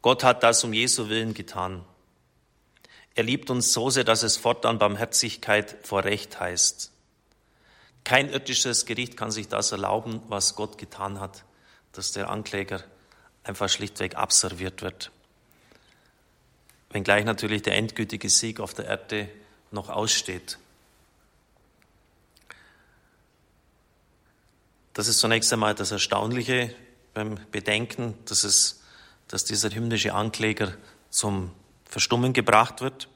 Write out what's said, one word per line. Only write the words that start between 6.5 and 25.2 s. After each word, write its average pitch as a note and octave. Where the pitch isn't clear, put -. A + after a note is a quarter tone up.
Kein C#3
irdisches B2+
Gericht A#2+
kann A2
sich G#2+
das G#2
erlauben, G#2+
was G2+
Gott G#2+
getan G2
hat, G2
dass -
der G2+
Ankläger G2
einfach G2+
schlichtweg -
abserviert F#2
wird. -
Wenngleich G2+
natürlich G#2+
der G2
endgültige G#2+
Sieg -
auf G2+
der G#2
Erde G#2
noch G#2
aussteht. -
Das G#2
ist A2+
zunächst A2+